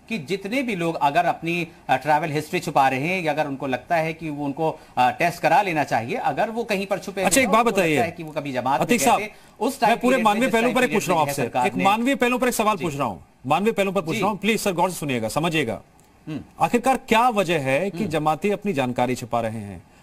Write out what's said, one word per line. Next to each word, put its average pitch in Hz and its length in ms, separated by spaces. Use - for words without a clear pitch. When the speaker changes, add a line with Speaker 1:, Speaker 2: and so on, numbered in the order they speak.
Speaker 1:
कि 226 80
जितने 196 460
भी 233 120
लोग 170 260
अगर 143 240
अपनी, 165 420
अ, 135 60
travel 151 340
history 151 300
छुपा 143 300
रहे 131 100
हैं 175 240
या 156 80
अगर 147 160
उनको 139 200
लगता 131 280
है 160 180
कि 160 160
वो 147 160
उनको, 147 340
अ, 123 140
test 165 300
करा 165 200
लेना 165 220
चाहिए, 127 320
अगर 175 340
वो 226 140
कहीं 196 240
पर 190 120
छुपे 196 220
Speaker 2:
अच्छा, 190 180
Speaker 1:
हुए 262 40
Speaker 2:
एक 240 40
Speaker 1:
हैं 190 60
Speaker 2:
बात 220 60
Speaker 1:
और 240 80
उनको 214 100
Speaker 2:
बताइए। 165 180
Speaker 1:
लगता 135 100
है 170 60
कि 170 120
वो 156 80
कभी 143 220
जमात 127 260
में 175 80
Speaker 2:
अतीक 233 120
Speaker 1:
गए - 60
Speaker 2:
साहब, 202 160
Speaker 1:
थे, 214 40
उस 254 140
Speaker 2:
मैं 214 160
Speaker 1:
टाइम 233 60
Speaker 2:
पूरे 240 160
Speaker 1:
पीरियड 240 140
Speaker 2:
मानवीय 208 160
Speaker 1:
में, 262 60
जिस 202 60
Speaker 2:
पहलू 226 100
Speaker 1:
टाइम 240 120
Speaker 2:
पर 247 80
एक 254 40
Speaker 1:
पीरियड 156 140
Speaker 2:
पूछ 156 80
रहा 180 80
हूँ 151 80
Speaker 1:
में 143 60
Speaker 2:
आपसे, 139 100
Speaker 1:
सरकार 123 260
Speaker 2:
एक - 60
Speaker 1:
ने 180 100
Speaker 2:
मानवीय 226 320
पहलू 247 220
पर 247 100
एक 240 60
सवाल 214 240
Speaker 1:
जी। 151 60
Speaker 2:
पूछ 160 120
रहा 139 120
हूँ, 92 180
मानवीय 185 260
पहलू 196 180
पर 190 100
पूछ 170 140
Speaker 1:
जी। 220 60
Speaker 2:
रहा 190 80
हूँ, 214 80
प्लीज 202 240
सर, 208 100
गौर 180 200
से 165 80
सुनिएगा, 123 280
समझिएगा। 147 540
Speaker 1:
हम्म। 151 140
Speaker 2:
आखिरकार 240 360
क्या 233 320
वजह 180 300
है 139 300
कि 165 80
Speaker 1:
हम्म। 175 120
Speaker 2:
जमाती 151 400
अपनी 202 240
जानकारी 123 420
छिपा 120 260
रहे 113 180
हैं? 101 240